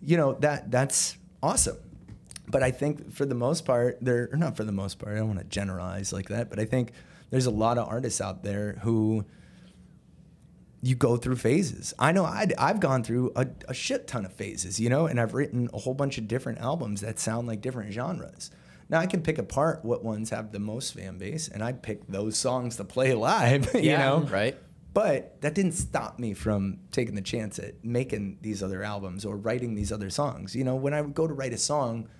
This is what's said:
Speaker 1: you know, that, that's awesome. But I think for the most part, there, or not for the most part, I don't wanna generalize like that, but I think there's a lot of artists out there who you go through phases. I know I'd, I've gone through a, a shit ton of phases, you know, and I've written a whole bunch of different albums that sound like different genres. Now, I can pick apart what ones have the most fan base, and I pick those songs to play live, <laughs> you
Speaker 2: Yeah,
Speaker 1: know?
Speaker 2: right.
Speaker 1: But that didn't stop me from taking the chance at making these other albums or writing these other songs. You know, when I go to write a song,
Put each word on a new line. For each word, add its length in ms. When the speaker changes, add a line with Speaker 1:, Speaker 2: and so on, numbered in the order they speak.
Speaker 1:
you 160
know, 180
that, 360
that's 460
awesome. 340
But 160
I 80
think 420
for 120
the 100
most 300
part, 360
there, 300
or 60
not 200
for 80
the 80
most 260
part, 160
I 40
don't 100
wanna 160
generalize 680
like 160
that, 200
but 100
I 60
think 260
there's 160
a 60
lot 260
of 120
artists 320
out 220
there 400
who 420
you 120
go 200
through 200
phases. 640
I 120
know 140
I'd, 320
I've 220
gone 240
through 320
a, 120
a 60
shit 340
ton 180
of 80
phases, 460
you 100
know, 160
and 160
I've 140
written 380
a 40
whole 160
bunch 240
of 100
different 320
albums 420
that 180
sound 280
like 140
different 320
genres. 560
Now, 100
I 60
can 160
pick 160
apart 480
what 180
ones 280
have 200
the 80
most 360
fan 240
base, 280
and 160
I 80
pick 360
those 280
songs 420
to 60
play 300
live, 580
<laughs> 40
you 60
Speaker 2:
Yeah, 180
Speaker 1:
know? 120
Speaker 2:
right. 360
Speaker 1:
But 480
that 120
didn't 200
stop 440
me 160
from 460
taking 240
the 60
chance 380
at 260
making 560
these 220
other 200
albums 400
or 140
writing 380
these 160
other 180
songs. 460
You 80
know, 120
when 200
I 80
go 240
to 60
write 200
a 40
song, 520